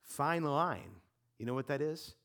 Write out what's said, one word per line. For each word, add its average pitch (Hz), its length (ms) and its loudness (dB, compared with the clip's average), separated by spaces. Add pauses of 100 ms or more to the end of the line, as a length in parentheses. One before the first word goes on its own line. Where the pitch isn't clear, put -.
Fine 165 420 2
line. 143 560 0 (380)
You 113 80 -6
know 120 80 0
what 131 140 -2
that 139 120 0
is? 156 340 -4 (100)